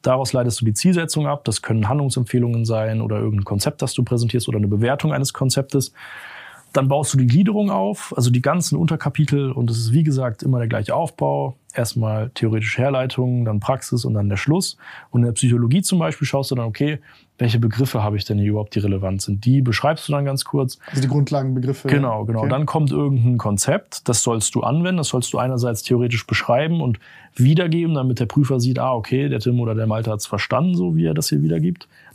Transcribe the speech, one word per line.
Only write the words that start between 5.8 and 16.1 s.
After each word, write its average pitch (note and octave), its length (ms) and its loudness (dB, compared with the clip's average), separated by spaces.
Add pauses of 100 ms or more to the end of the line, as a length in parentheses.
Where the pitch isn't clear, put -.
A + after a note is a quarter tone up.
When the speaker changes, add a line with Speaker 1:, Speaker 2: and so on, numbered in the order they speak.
Speaker 1:
Dann C3+ 160 2
baust C#3 240 0
du C3+ 60 2
die B2+ 80 4
Gliederung F#3 460 4
auf, G2+ 440 -4
also B2 140 2
die B2 140 2
ganzen D#3 340 0
Unterkapitel. D3 720 0
Und A#2+ 200 -2
es A2+ 80 -2
ist, A2+ 120 0
wie D#3 120 4
gesagt, C3 400 0
immer C3 160 2
der A#2 80 -2
gleiche A2 260 -2
Aufbau. C#3+ 640 -2 (180)
Erstmal A2 640 -2
theoretische A2 440 -2
Herleitung, B2+ 640 0
dann G#2+ 160 0
Praxis B2+ 460 -2
und A2+ 80 0
dann G2+ 160 0
der F#2+ 80 -2
Schluss. E3 400 0 (320)
Und A#2+ 120 2
in A#2+ 40 4
der A#2+ 60 0
Psychologie A#2+ 500 2
zum F#3 160 0
Beispiel D#3+ 300 -2